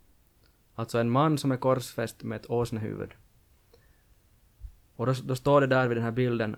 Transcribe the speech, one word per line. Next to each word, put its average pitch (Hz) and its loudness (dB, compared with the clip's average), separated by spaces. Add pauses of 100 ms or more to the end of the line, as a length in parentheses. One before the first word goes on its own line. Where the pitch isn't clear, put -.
(760)
Alltså 113 -4
en 117 2
man 147 4
som 139 0
är 127 0
korsfäst 123 -2
med 113 -6
ett - -16
åsnehuvud. 107 -4 (1900)
Och 117 -4
då, 131 2 (100)
då 131 -2
står 143 4
det 135 4
där 131 2
vid 120 0
den 113 0
här 117 -2
bilden, 117 0